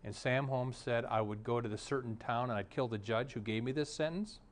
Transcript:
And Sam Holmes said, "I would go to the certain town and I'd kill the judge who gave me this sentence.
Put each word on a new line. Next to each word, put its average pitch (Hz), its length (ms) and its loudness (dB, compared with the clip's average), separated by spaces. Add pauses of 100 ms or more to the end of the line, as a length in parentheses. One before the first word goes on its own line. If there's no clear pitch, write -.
And 104 120 -6
Sam 135 320 2
Holmes 127 300 0
said, 120 280 0
"I 110 160 2
would 107 220 -2
go 120 160 2
to 120 80 -2
the 104 120 -2
certain 123 360 -2
town 120 360 0
and 107 80 2
I'd 98 100 -4
kill 131 180 0
the 110 120 0
judge 113 340 2
who 120 60 -2
gave 110 240 0
me 127 80 0
this 147 200 0
sentence. 170 480 -2 (120)